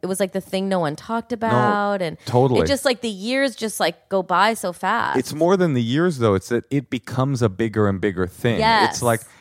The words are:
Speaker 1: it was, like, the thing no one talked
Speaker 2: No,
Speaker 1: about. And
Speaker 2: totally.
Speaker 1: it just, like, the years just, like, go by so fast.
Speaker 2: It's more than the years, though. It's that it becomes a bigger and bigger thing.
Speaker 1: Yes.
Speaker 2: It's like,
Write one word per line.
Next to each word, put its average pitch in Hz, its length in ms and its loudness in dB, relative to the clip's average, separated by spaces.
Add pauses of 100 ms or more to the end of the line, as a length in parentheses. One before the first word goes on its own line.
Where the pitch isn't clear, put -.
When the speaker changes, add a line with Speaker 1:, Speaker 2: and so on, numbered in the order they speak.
Speaker 1:
it - 40 -6
was, 190 160 -4
like, 190 100 -2
the 190 100 -4
thing 190 280 -4
no 190 100 0
one 156 160 -2
talked 226 360 -8
Speaker 2:
No, 240 40 -4
Speaker 1:
about. 208 680 0
And 165 240 -4
Speaker 2:
totally. 123 360 4
Speaker 1:
it 80 60 2
just, 269 180 -2
like, 262 160 0
the 233 80 -4
years 240 440 -2
just, - 280 -8
like, 170 260 -2
go 190 160 0
by 185 300 2
so 202 180 -6
fast. 175 480 -2
Speaker 2:
It's - 140 -6
more 170 240 4
than 175 160 2
the 123 100 2
years, 143 360 0
though. 110 160 4
It's 95 120 -4
that 117 240 -2
it 135 180 -2
becomes 127 520 -2
a 117 80 2
bigger 104 400 0
and 98 100 -2
bigger 92 280 0
thing. 117 320 -2
Speaker 1:
Yes. 214 360 2
Speaker 2:
It's - 80 -6
like, 117 180 2 (200)